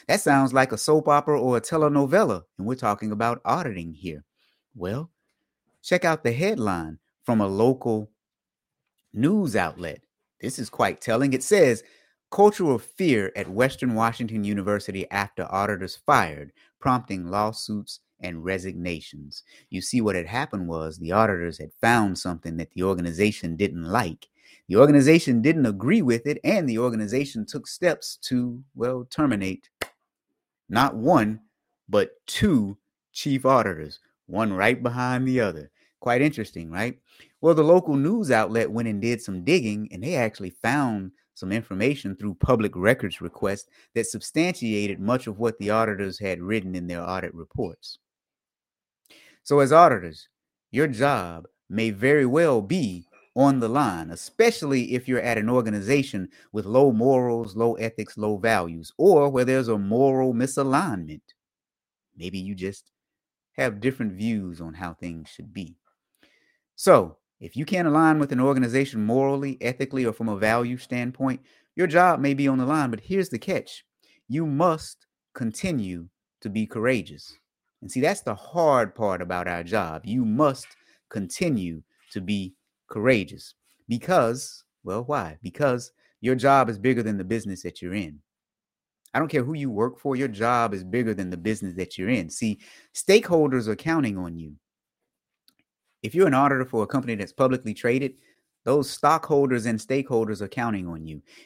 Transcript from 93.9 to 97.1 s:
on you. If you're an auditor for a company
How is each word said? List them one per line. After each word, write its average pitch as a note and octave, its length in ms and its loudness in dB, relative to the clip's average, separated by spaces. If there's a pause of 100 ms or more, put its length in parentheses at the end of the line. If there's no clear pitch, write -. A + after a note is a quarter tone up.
on F2 220 -8
you. D2+ 160 -14 (1500)
If G#2+ 120 -8
you're F3+ 140 6
an C3+ 60 2
auditor C3+ 300 2
for A#2 180 -2
a G2+ 40 -2
company B2 280 -4